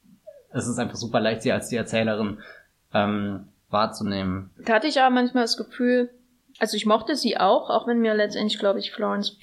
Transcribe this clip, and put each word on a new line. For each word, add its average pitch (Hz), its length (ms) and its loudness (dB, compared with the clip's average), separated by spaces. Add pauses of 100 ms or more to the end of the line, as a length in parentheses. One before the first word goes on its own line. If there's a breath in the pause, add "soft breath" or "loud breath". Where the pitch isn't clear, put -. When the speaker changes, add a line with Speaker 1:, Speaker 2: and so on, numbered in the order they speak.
(520)
Speaker 1:
es 107 140 -4
ist 120 140 -4
einfach 117 160 -4
super 117 240 -2
leicht, 113 220 0
sie 123 100 0
als 104 160 -2
die 123 80 -4
Erzählerin, 110 600 -2 (560 loud breath)
ähm, 101 540 0 (220)
wahrzunehmen. 101 840 -2 (140)
Speaker 2:
Da 226 100 2
hatte - 120 2
ich 277 140 0
aber 262 120 6
manchmal 247 300 2
das 226 140 -2
Gefühl, 247 520 0 (500)
also 214 180 -2
ich 214 80 -4
mochte 220 300 2
sie 240 220 0
auch, 208 320 4
auch - 180 0
wenn 240 120 2
mir 220 140 2
letztendlich, 208 460 0
glaub 202 180 2
ich, - 140 -8
Florence 202 400 -4 (120)